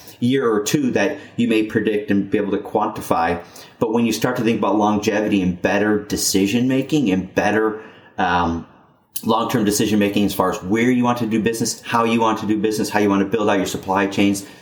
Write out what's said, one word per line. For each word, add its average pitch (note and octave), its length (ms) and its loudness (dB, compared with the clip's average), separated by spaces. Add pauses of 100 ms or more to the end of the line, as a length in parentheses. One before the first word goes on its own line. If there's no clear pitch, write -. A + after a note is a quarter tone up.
(220)
year B2 280 2
or G#2 140 2
two C3+ 280 0
that G2+ 260 0 (180)
you A#2+ 120 2
may A2 160 2
predict G#2 480 -2
and G2 180 0
be G#2+ 80 2
able F#2+ 140 -2
to G2 80 0
quantify. G2 840 -2 (360)
But A2+ 140 0
when A#2 120 2
you A2 80 0
start B2+ 240 -2
to A2+ 60 -4
think G#2+ 160 0
about G2+ 180 0
longevity G#2 640 0
and F2+ 180 -2
better G#2 460 0
decision G2+ 600 0
making C3 440 0
and F#2 220 -2
better, G#2+ 480 0 (360)
um, F2 480 -2 (600)
long-term A2+ 400 0
decision G#2 320 2
making G2+ 260 2
as F#2 120 0
far F#2 160 2
as - 120 -6
where A2+ 280 2
you B2 120 2
want A#2+ 140 0
to A#2 80 -4
do G#2+ 160 0
business, A2+ 400 -2
how A#2 220 0
you A2+ 180 2
want A2 180 0
to G2+ 60 -8
do G#2 160 0
business, G#2+ 280 0
how G#2 100 0
you G#2 100 4
want G2 140 4
to F#2+ 40 -2
build G#2+ 220 0
out G2+ 80 2
your F#2 80 0
supply F#2+ 400 -2
chains, G2 400 0 (160)